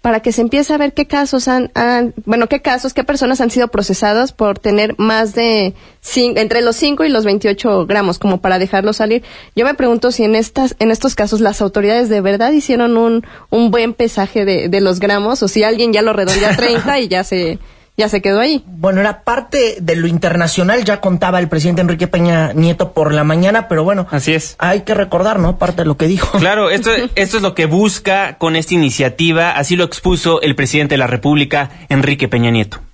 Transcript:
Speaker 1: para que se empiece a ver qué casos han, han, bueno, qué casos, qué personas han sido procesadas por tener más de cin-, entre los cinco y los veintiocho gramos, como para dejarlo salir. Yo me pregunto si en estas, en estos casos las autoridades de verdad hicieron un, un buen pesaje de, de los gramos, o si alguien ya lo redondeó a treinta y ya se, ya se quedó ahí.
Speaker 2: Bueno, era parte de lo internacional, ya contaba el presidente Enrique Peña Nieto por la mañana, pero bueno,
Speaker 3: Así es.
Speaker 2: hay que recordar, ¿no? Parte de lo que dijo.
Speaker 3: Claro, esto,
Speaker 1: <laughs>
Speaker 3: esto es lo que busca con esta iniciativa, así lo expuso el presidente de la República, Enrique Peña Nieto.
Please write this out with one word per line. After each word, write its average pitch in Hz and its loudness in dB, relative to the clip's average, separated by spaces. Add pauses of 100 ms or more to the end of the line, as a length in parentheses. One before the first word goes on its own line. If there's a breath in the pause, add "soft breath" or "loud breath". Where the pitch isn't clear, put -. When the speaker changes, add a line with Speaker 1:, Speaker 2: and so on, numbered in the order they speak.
Speaker 1:
para 226 0
que 233 -2
se 233 0
empiece 277 0
a 302 0
ver 285 0
qué 285 0
casos 277 -2
han, 254 0
han, 240 0 (100)
bueno, 226 0
qué 277 -2
casos, 254 -2
qué 262 -2
personas 269 -2
han 247 2
sido 240 0
procesadas 208 0
por 202 -2
tener 208 0
más 220 0
de 220 0 (280 loud breath)
cin-, 240 0
entre 220 0
los 226 0
cinco 285 0
y 311 2
los 254 2
veintiocho 202 0
gramos, 196 0
como 185 0
para 185 0
dejarlo 190 -2
salir. 220 -2 (320 loud breath)
Yo 233 0
me 285 0
pregunto 247 0
si 240 -2
en 220 2
estas, 247 -2
en 220 2
estos 175 -2
casos 208 0
las 208 0
autoridades 214 0
de 208 0
verdad 202 0
hicieron 240 2
un, 233 2 (240 loud breath)
un 226 2
buen 233 0
pesaje 220 -2
de, 190 0
de 190 2
los 180 2
gramos, 202 0
o 196 0
si 208 2
alguien 226 2
ya 208 2
lo 220 2
redondeó 196 0
a 196 2
treinta 240 0
y 220 -4
ya 185 -2
se, 175 -4 (400 soft breath)
ya 214 0
se 208 -2
quedó 196 2
ahí. 277 0
Speaker 2:
Bueno, 185 0
era 208 -2
parte 233 -2
de 165 0
lo 165 0
internacional, 175 0
ya 202 -2
contaba 185 0
el 175 -2
presidente 165 0
Enrique 175 0
Peña 170 0
Nieto 170 2
por 151 2
la 151 2
mañana, 190 2
pero 160 0
bueno, 185 0
Speaker 3:
Así 147 -2
es. 160 -4
Speaker 2:
hay 190 0
que 214 -2
recordar, 196 0
¿no? 175 2
Parte 175 -2
de 160 0
lo 147 0
que 160 0
dijo. 190 0
Speaker 3:
Claro, 190 2
esto, 202 0 (140)
Speaker 1:
<laughs> 247 -6
Speaker 3:
esto 196 -2
es 214 0
lo 196 -2
que 160 0
busca 196 0
con 160 0
esta 160 -2
iniciativa, 160 2
así 143 0
lo 175 2
expuso 170 0
el 147 0
presidente 147 0
de 139 0
la 127 0
República, 143 0 (200 loud breath)
Enrique 139 0
Peña 120 0
Nieto. 110 -2 (160)